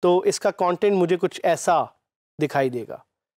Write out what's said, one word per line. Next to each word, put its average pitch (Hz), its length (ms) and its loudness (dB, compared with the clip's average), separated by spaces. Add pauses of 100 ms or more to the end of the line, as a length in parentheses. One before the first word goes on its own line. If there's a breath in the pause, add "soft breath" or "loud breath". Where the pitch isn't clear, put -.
तो 180 220 4
इसका 202 260 0
कंटेंट 185 440 0
मुझे 180 220 2
कुछ 170 280 -4
ऐसा 160 500 0 (460)
दिखाई 139 300 0
देगा। 117 360 -12 (320)